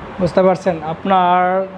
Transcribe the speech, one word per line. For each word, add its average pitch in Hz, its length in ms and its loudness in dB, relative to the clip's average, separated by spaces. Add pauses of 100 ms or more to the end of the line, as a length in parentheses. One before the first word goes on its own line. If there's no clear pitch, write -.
(200)
বুঝতে 185 240 2
পারছেন? 180 400 0
আপনার 180 840 0 (120)